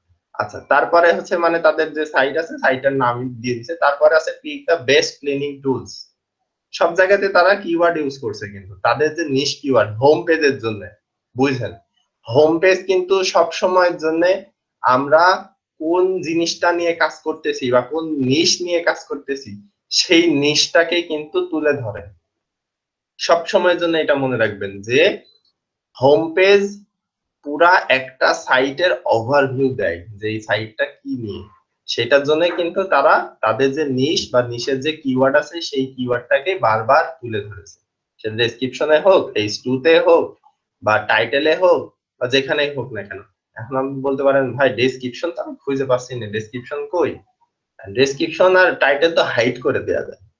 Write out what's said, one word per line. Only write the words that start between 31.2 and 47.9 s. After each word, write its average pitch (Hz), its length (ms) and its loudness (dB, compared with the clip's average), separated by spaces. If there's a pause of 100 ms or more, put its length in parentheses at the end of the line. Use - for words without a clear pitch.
নিয়ে। 92 220 -10 (420)
সেটার 131 380 0
জন্য 156 260 2
কিন্তু 175 340 -4
তারা 170 580 2
তাদের 120 300 0
যে 151 140 -4
নিশ 139 460 -2
বা 123 120 2
নিশের 120 360 -4
যে 147 120 -4
keyword 135 460 0
আছে, 160 240 -4
সেই 135 240 -4
কিওয়ার্ডটাকে 131 760 -2
বারবার 113 600 2
তুলে 113 200 -6
ধরেছে। - 380 -20 (380)
সেটা 110 180 -8
ডেসক্রিপশনে 127 640 0
হোক, 185 360 4
এইচ 104 280 -4
টু 127 180 -2
তে 165 180 6
হোক, 170 400 2 (440)
বা 107 140 2
টাইটেলে 120 580 0
হোক, 170 400 2 (240)
বা 127 80 -2
যেখানেই 143 480 -2
হোক 131 180 -10
না 101 100 -10
কেন। 98 160 -14 (360)
এখন 117 220 -8
আপনি 135 240 -4
বলতে 139 220 -2
পারেন, 135 300 2
"ভাই, 131 160 2
description 127 640 -4
তো - 100 -10
আমি 151 140 -10
খুঁজে 139 300 -6
পাচ্ছি 127 340 -4
না, 107 80 -10
description 120 640 -10
কই?" 151 240 -2 (800)